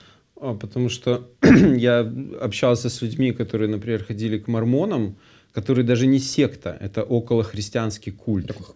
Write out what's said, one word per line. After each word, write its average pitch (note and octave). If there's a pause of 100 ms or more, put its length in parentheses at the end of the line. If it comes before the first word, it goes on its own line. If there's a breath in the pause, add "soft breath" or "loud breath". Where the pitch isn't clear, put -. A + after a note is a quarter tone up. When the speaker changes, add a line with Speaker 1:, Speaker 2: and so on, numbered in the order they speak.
(360 soft breath)
Speaker 1:
А, C3
потому A#2+
что -
<clears throat> F3
я A#2+ (400)
общался B2
с -
людьми, A#2+
которые, G#2+
например, G#2+
ходили G#2+
к G#2+
мормонам, A#2 (360 soft breath)
которые B2
даже B2
не C3+
секта, B2+
это G2
околохристианский A2+
культ. G2
Speaker 2:
Такое -